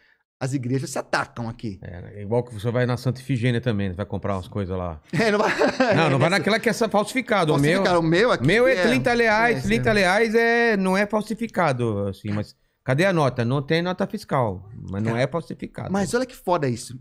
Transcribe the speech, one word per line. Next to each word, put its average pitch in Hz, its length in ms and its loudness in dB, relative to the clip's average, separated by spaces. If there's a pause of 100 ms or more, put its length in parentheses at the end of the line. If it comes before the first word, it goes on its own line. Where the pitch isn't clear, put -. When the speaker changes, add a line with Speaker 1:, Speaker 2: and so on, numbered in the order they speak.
(400)
Speaker 1:
as 131 140 -4
igrejas 135 360 -4
se - 80 -8
atacam - 520 -6
aqui. 104 340 -10
Speaker 2:
É, 101 360 -14
é - 40 -12
igual 117 200 0
que 123 100 -16
você 110 180 -4
vai 123 140 0
na 123 120 -2
Santa 123 240 -4
Ifigênia 120 400 0
também, 101 300 -2
vai 92 140 -6
comprar 101 320 -4
umas 87 100 -8
coisas 95 280 -4
lá. 87 240 -8 (120)
Speaker 1:
<laughs> - 20 -4
É, 220 160 2
não 208 100 2
vai, 208 120 2 (440)
Speaker 2:
Não, 156 160 4
não 135 60 2
vai 151 120 4
Speaker 1:
nessa 190 100 2
Speaker 2:
naquela 202 200 0
que 226 100 0
é - 20 4
essa 214 180 -2
falsificado. 202 640 0
O 143 60 2
meu, 147 140 4 (100)
Speaker 1:
Falsificar, 180 160 4
o 165 40 2
meu 175 280 4
aqui 127 160 0
Speaker 2:
meu 233 200 4
é 269 60 4
Speaker 1:
é 185 140 2
Speaker 2:
trinta 240 260 2
reais, 226 460 2
Speaker 1:
é, - 20 -4
Speaker 2:
trinta 226 320 2
reais 208 400 2
é... 233 440 2
não 185 200 2
é 208 80 2
falsificado, 151 1040 -2
assim, 101 240 -6
mas... 104 240 -6 (280)
Cadê 139 220 2
a 196 80 2
nota? 131 320 2
Não 135 180 0
tem 160 200 0
nota 185 240 -2
fiscal, 117 600 -4 (240)
mas 98 120 -4
não 113 100 0
Speaker 1:
Cara, 120 100 0
Speaker 2:
é 139 40 2
falsificado. - 640 -8
Speaker 1:
mas 190 220 0
olha 247 120 0
que 254 100 -12
foda 170 320 0
isso. 123 340 -6